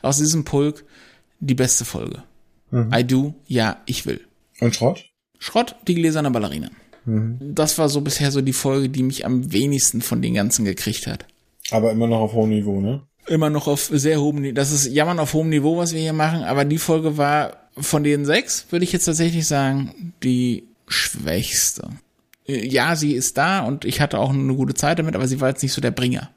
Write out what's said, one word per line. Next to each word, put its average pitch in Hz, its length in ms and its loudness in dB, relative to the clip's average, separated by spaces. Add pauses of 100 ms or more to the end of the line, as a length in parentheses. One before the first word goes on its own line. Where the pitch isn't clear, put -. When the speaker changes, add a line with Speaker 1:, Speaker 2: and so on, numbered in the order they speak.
Speaker 1:
aus 139 160 0
diesem 151 260 2
Pulk 147 400 -2 (540)
die 135 160 0
beste 123 300 0
Folge. - 400 -8 (460)
Speaker 2:
Mhm. 117 220 0
Speaker 1:
I 120 140 2
do, 135 280 0 (120)
ja, 110 300 0 (100)
ich - 180 -6
will. - 160 -4 (380)
Speaker 2:
Und 120 160 2
Schrott? 135 300 0 (340)
Speaker 1:
Schrott, - 380 -2 (100)
die 180 80 2
gläserne 160 380 2
Ballerina. 80 380 -2 (340)
Speaker 2:
Mhm. 113 340 0 (160)
Speaker 1:
Das 151 240 2
war 156 100 4
so 143 120 0
bisher 143 320 0
so 139 80 2
die 131 140 0
Folge, 135 340 0
die 127 160 -2
mich 131 220 -2
am 127 260 0
wenigsten 127 480 2
von 117 220 -2
den 120 120 0
ganzen 107 300 2
gekriegt - 420 -4
hat. - 200 -8 (440)
Speaker 2:
Aber 110 220 2
immer 113 160 2
noch 113 100 2
auf 110 140 0
hohem 110 180 4
Niveau, 101 300 0
ne? 120 220 -2 (260)
Speaker 1:
Immer 160 200 2
noch 147 200 0
auf 143 240 -2
sehr 151 280 2
hohem 147 200 0
Niveau. 139 140 -4
Das 139 180 0
ist 139 200 2
Jammern 160 280 2
auf 147 140 -2
hohem 160 160 2
Niveau, 156 260 2
was 175 160 -2
wir 160 80 -4
hier 160 140 -2
machen, 156 280 0
aber 135 220 0
die 151 140 2
Folge 160 380 0
war 147 420 0 (200)
von 147 240 0
den 147 220 2
sechs, 175 460 0
würde 175 140 2
ich 175 80 -2
jetzt 175 120 0
tatsächlich 165 420 0
sagen, 139 680 -2 (120)
die 123 400 0 (240)
schwächste. - 1000 -2 (560)
Ja, 131 500 0
sie 147 160 0
ist 127 260 -2
da 180 220 2
und 131 240 -4
ich - 160 -2
hatte 143 180 0
auch 131 120 2
eine 135 240 0
gute 135 200 0
Zeit 160 240 0
damit, 160 160 -2
aber 127 140 0
sie 131 120 -2
war 131 100 2
jetzt - 120 -4
nicht 135 120 0
so - 60 -4
der 120 120 0
Bringer. - 440 -2